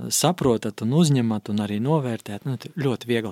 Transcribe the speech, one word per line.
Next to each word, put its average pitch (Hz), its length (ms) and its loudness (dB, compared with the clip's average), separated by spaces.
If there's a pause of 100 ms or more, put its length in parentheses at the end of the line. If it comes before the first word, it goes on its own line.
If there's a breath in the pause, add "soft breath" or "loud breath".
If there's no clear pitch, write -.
saprotat 120 720 0
un 113 120 0
uzņemat 127 560 2
un 104 120 0
arī 104 200 -2
novērtējat, 123 640 -2
nu, 131 120 -4
tad - 200 -16
ļoti 123 320 -2
viegli 110 220 0